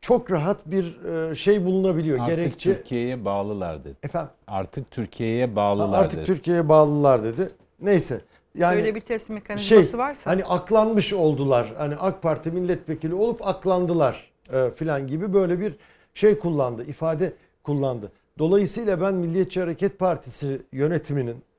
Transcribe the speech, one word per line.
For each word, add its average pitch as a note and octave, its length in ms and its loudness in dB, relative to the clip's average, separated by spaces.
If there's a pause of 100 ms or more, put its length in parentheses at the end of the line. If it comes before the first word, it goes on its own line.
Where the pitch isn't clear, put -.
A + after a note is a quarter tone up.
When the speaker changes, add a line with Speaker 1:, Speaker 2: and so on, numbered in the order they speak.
Speaker 1:
çok A#3+ 300 0
rahat F#3 360 -2
bir, E3+ 380 -4
e, D#3+ 300 -4
şey G3 300 2
bulunabiliyor. F3+ 540 0
Speaker 2:
Artık C#3+ 180 0
Speaker 1:
Gerekçe E3+ 380 0
Speaker 2:
Türkiye'ye B2 500 -6
bağlılar G2 600 -4
dedi. C#2+ 180 -16
Speaker 1:
Efendim? D3+ 280 -8 (160)
Speaker 2:
Artık G2 440 -8
Türkiye'ye A#2 680 -4
bağlılar G2+ 420 2
Speaker 1:
Artık - 200 2
Speaker 2:
dedi. D#2 80 -6
Speaker 1:
Türkiye'ye E3+ 420 0
bağlılar D3 560 6
dedi. A#2 260 -4 (300)
Neyse. F3 400 0 (340)
Yani F3 220 2
Speaker 3:
Böyle G#3+ 180 0
bir A#3 60 -8
test A3 280 -8
mekanizması G#3 600 4
Speaker 1:
şey, - 100 -6
Speaker 3:
varsa. C#4 260 -4
Speaker 1:
hani F#3 200 0
aklanmış G#3+ 680 2
oldular. C3+ 640 2
Hani D3 200 -4
ak F#3 260 -4
Parti D#3+ 280 -2
milletvekili E3 640 -4
olup A3+ 320 -2
aklandılar, F3+ 840 0 (220)
e, C3 180 0
filan C#3+ 360 -4
gibi E3+ 280 -4
böyle F3+ 260 2
bir F#3 160 -6 (380)
şey G#3 240 4
kullandı, C3+ 460 -2
ifade D#3+ 480 -4 (300)
kullandı. C3 500 -4 (260)
Dolayısıyla G3 640 2
ben F#3+ 140 0
Milliyetçi F3+ 460 -2
Hareket F3+ 380 -4
Partisi C#3+ 640 -4 (100)
yönetiminin C#3 640 -2 (220)